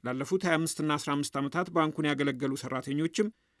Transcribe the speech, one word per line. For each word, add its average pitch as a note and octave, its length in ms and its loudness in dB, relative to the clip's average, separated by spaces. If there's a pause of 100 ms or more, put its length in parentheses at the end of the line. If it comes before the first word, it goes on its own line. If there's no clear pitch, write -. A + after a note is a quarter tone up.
ላለፉት C3+ 380 -2
ሃያ E3+ 140 4
አምስት D#3+ 220 0
እና D#3 140 0
አስራ D3 200 -2
አምስት C#3+ 240 -2
ዓመታት C#3+ 340 0
ባንኩን D#3 380 2
ያገለገሉ C#3 480 0
ሰራተኞችም C#3 720 -2 (320)